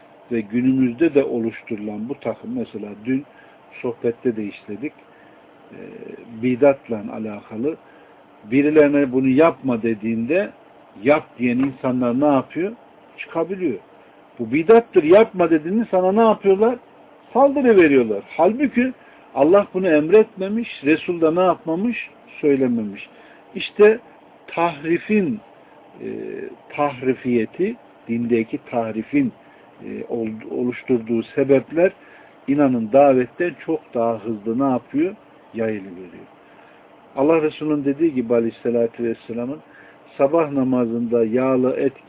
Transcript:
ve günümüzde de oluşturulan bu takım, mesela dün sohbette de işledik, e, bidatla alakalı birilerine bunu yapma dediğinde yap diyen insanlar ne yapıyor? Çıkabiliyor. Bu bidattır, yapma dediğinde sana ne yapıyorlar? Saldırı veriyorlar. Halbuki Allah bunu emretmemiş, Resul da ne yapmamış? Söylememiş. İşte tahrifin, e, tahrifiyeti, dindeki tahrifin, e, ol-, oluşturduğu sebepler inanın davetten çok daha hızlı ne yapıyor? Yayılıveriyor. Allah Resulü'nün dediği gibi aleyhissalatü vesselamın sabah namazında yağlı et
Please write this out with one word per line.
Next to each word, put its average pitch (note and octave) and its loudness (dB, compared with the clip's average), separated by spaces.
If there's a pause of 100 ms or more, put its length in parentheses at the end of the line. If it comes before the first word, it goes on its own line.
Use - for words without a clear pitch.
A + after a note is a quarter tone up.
(320)
ve A#2 0
günümüzde B2+ 0
de C#3 6
oluşturulan A2 -6
bu C#3 -10
takım, A2+ -8
mesela G#2+ -10 (160)
dün C3 -4 (560)
sohbette A#2+ -4
de G#2+ -8
işledik, G#2 -12 (800)
e, - -20 (640)
bidatla B2+ 0 (100)
alakalı A2 -8 (760)
birilerine C#3+ 4
bunu C3 0
yapma C3+ 2
dediğinde A2+ -2 (540)
yap D3 2 (120)
diyen B2 0
insanlar B2+ -2
ne D3 4
yapıyor? D#3 -4 (460)
Çıkabiliyor. E3 -6 (600)
Bu A2+ -8
bidattır, F3 4
yapma F3+ 4
dediğinde E3+ 0
sana F#3 2
ne G#3+ 2
yapıyorlar? G#3 2 (580)
Saldırı C4+ 4
veriyorlar. B2+ 4 (140)
Halbuki A#3+ 0 (420)
Allah E3 4
bunu F#3 -2
emretmemiş, F#3+ 2
Resul D#3+ -2
da D#3+ 4
ne F3 0
yapmamış? F#3 -2 (320)
Söylememiş. B2 -2 (460)
İşte G#3 4 (480)
tahrifin, E3 -2 (640)
e, A1+ -12 (640)
tahrifiyeti, C3 -2 (320)
dindeki A#2 -2 (120)
tahrifin, A2+ -2 (520)
e, G#2+ -12
ol-, A2 -8
oluşturduğu B2 -2
sebepler C#3 0 (560)
inanın B2+ 0
davetten C3+ 4 (100)
çok - -6
daha A#2 -2
hızlı A2 -6
ne C#3 0
yapıyor? D3 -2 (380)
Yayılıveriyor. G2 -8 (880)
Allah D#3 2
Resulü'nün D3+ -2
dediği C#3+ 0
gibi B2 -2
aleyhissalatü A#2 -2
vesselamın A#2+ -8 (580)
sabah D3 0
namazında A#2+ 0
yağlı B2+ 0
et C#3 0 (160)